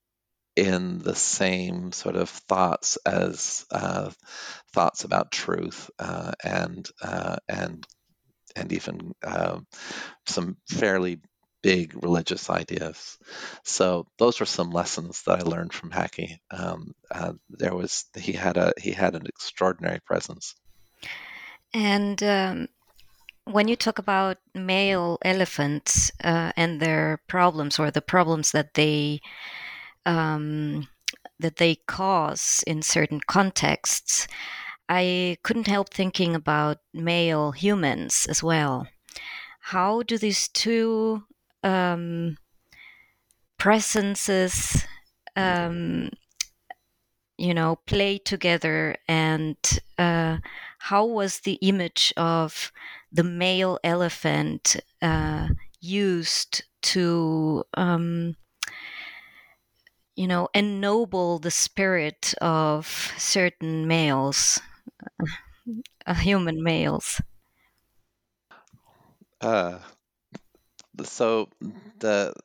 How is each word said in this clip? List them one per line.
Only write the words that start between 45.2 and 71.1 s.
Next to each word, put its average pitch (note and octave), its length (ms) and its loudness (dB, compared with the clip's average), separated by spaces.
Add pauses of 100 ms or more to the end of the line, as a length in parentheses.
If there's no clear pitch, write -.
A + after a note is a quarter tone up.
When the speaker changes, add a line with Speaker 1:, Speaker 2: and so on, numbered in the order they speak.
Speaker 2:
um, F3 760 0 (1300)
you F3 160 0
know, E3 320 0
play G3+ 320 2
together, D#3+ 800 0 (120)
and, D#3+ 500 2 (400)
uh, E3 400 2 (400)
how G3+ 280 2
was G#3 340 -2
the G3 140 -2
image F#3+ 640 2
of E3 560 0 (400)
the E3+ 120 4
male F3+ 600 2
elephant, D#3 920 0 (260)
uh, D#3 460 0 (340)
used F3+ 840 0 (200)
to, D#3+ 800 2 (100)
um, E3+ 640 0 (1800)
you F#3 120 0
know, F3+ 260 2
ennoble G3+ 880 2
the E3 120 -2
spirit F3 880 0
of D#3 800 0
certain D#3+ 680 0
males, C#3+ 760 4 (1400)
uh, F3+ 80 0
human E3+ 500 2
males? D#3+ 560 0 (2250)
Speaker 1:
Uh, F#2 380 0 (1200)
so A2+ 460 0 (500)